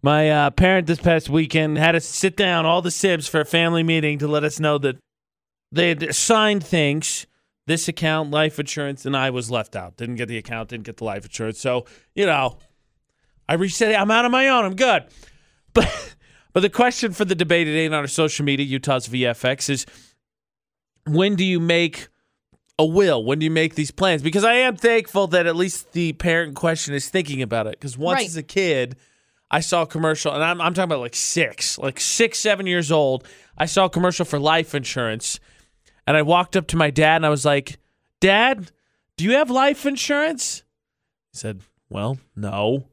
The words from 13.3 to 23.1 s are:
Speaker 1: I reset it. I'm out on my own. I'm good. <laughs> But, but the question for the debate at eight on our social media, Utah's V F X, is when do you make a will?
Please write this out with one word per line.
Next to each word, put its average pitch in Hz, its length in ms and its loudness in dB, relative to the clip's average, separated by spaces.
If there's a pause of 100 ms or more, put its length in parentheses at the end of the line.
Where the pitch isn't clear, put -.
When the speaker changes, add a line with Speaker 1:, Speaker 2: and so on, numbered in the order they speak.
Speaker 1:
I 160 60 4
reset 196 360 0
it. 214 80 2
I'm 202 100 0
out 226 140 4
on 240 80 0
my 262 160 2
own. 254 160 4
I'm 190 120 -4
good. 226 320 4
<laughs> - 680 -20
But, - 420 2 (380)
but 185 80 4
the 196 80 2
question 240 440 2
for 208 120 -2
the 185 100 0
debate 170 320 2
at 151 80 -2
eight 160 120 2
on 151 60 -2
our 147 140 -2
social 151 380 0
media, 139 200 0
Utah's 131 400 -2
V 123 220 -2
F 117 160 -4
X, 131 260 -2
is 139 160 -4 (1200)
when 180 300 2
do 180 80 0
you 185 160 0
make 170 480 0 (680)
a 156 80 4
will? 160 380 4